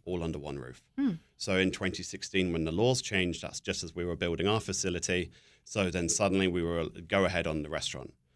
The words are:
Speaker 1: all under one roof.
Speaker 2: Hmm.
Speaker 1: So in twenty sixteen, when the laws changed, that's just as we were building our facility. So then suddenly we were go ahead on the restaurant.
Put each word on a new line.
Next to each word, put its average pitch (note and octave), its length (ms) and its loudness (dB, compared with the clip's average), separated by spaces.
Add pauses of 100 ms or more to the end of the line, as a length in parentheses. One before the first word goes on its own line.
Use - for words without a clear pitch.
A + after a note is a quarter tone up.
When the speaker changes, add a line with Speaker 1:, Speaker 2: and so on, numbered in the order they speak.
Speaker 1:
all F2+ 180 -2
under D#2+ 160 -2
one C#2+ 220 -8
roof. B1+ 200 -14 (160)
Speaker 2:
Hmm. C4 180 0 (240)
Speaker 1:
So F#2+ 180 0
in F#2 160 6
twenty F#2 320 -4
sixteen, F#2 480 0
when E2 120 0
the D#2+ 60 0
laws A#2+ 320 2
changed, F2+ 400 0
that's - 160 -10
just - 240 -4
as D#2+ 140 -12
we F2 80 -2
were F2 100 -2
building E2+ 320 0
our G#2+ 140 4
facility. F2+ 720 -2 (320)
So F#2+ 260 0
then E2+ 180 0
suddenly F#2+ 380 4
we F2 160 2
were E2+ 220 0 (240)
go G2 160 4
ahead E2+ 240 2
on D#2 160 -2
the D2+ 40 -10
restaurant. D2 460 -6 (220)